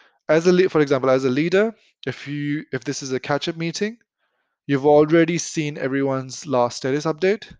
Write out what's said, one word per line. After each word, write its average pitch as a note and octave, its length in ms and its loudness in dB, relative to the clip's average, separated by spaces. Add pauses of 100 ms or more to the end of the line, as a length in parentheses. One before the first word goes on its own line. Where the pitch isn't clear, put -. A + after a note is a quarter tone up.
(280)
As E3 200 4
a F#3 40 6
le-, F3+ 160 6
for D#3 120 2
example, C3+ 300 2
as C3 140 2
a C3 60 2
leader, F3 420 0 (360)
if - 180 -10
you, D3 460 -6
if C3 100 -6
this C#3+ 220 -8
is C3 80 -8
a B2+ 80 -4
catch-up D3 360 -4
meeting, E3+ 420 -6 (680)
you've C#3 200 0
already D#3+ 520 4
seen D3+ 400 -6
everyone's C3 680 -4
last B2+ 340 0
status C#3+ 260 -4
update. E3 560 -4